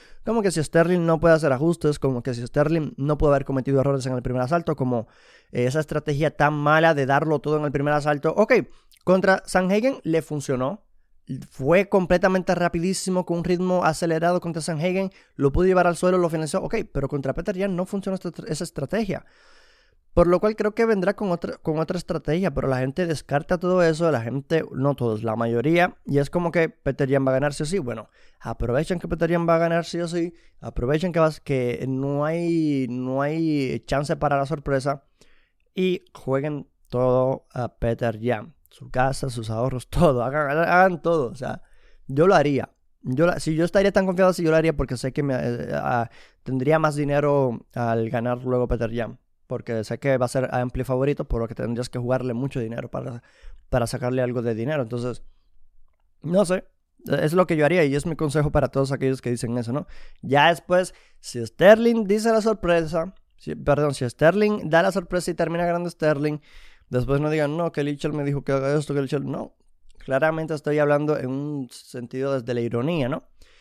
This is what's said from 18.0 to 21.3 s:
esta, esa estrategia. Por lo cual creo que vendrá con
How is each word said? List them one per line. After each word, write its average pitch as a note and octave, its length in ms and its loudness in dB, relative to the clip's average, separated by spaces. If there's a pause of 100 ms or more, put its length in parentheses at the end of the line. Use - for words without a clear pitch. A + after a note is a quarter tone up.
esta, F3+ 160 -8 (160)
esa D#3 180 -6
estrategia. F#3+ 600 -4 (920)
Por E3+ 120 6
lo F3 140 4
cual G#3+ 160 0
creo G#3+ 180 -2
que A3+ 100 2
vendrá G3+ 300 2
con G3+ 160 -2